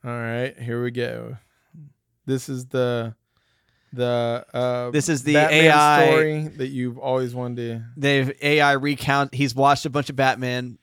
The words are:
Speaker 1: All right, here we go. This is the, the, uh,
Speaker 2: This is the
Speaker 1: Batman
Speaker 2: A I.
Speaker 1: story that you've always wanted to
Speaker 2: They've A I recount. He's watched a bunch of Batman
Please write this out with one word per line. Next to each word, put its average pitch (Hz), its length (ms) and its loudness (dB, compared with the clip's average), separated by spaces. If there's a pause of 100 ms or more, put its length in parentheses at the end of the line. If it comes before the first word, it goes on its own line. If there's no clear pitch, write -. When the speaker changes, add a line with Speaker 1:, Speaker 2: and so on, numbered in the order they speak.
Speaker 1:
All 120 60 -8
right, 120 480 -6
here 120 240 -6
we 123 80 -2
go. 117 460 -8 (880)
This 131 220 -4
is 127 180 -8
the, 120 480 -2 (800)
the, 120 600 -2
uh, 123 380 -2
Speaker 2:
This 143 180 -2
is 147 160 0
the 147 100 2
Speaker 1:
Batman 151 300 6
Speaker 2:
A 160 60 8
I. 147 360 6
Speaker 1:
story 151 360 2 (140)
that 135 120 -6
you've 123 300 -6
always 131 360 -2
wanted 123 220 -8
to 117 280 -8 (120)
Speaker 2:
They've 139 360 0 (100)
A 147 180 2
I 143 120 4
recount. 139 600 0
He's 127 200 -2
watched 135 320 2
a 147 40 -6
bunch 139 200 -4
of 135 60 -10
Batman 123 680 -2